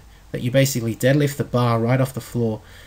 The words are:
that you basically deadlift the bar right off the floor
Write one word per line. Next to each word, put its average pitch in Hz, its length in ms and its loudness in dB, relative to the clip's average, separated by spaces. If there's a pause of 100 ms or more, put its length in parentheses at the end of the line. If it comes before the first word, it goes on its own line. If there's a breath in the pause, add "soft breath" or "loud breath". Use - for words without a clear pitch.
(320 soft breath)
that - 100 -6
you 120 80 -2
basically 123 460 2
deadlift 143 420 2
the - 60 -2
bar 120 360 0
right 120 220 2
off 131 120 -2
the 117 80 -8
floor 113 400 -4 (260 loud breath)